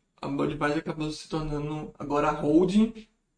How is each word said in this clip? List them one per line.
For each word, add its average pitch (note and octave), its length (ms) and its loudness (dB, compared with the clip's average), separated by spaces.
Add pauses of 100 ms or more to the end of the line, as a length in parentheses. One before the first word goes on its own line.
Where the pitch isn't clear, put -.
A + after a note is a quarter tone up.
(200)
a - 60 -8
Budweiser D3 520 0
acabou D#3 320 -6
se - 180 -12
tornando D3+ 680 -6
agora D3 320 0
a - 20 0
holding, F3+ 760 4 (300)